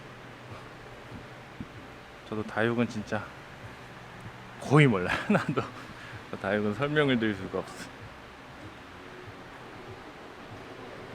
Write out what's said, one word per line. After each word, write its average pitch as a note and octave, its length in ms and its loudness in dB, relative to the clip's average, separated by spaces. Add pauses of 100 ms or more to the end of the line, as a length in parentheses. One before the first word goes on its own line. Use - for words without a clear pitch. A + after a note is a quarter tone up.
(2250)
저도 G#2+ 140 0
다육은 A2+ 440 6
진짜 G#2 360 0 (1400)
거의 D3 240 12
몰라요. F#2 360 6
<laughs> - 60 -4
나도 D3 340 4 (760)
다육은 G#2 360 4
설명을 C#3+ 420 6
드릴 A2 160 6
수가 F#2 260 -2
없어. - 300 -6 (3250)